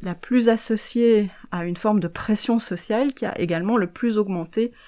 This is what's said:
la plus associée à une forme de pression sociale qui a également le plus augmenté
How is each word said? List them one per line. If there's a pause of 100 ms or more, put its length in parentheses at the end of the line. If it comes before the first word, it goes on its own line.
la
plus
associée (220)
à
une
forme
de
pression
sociale
qui
a
également
le
plus
augmenté (160)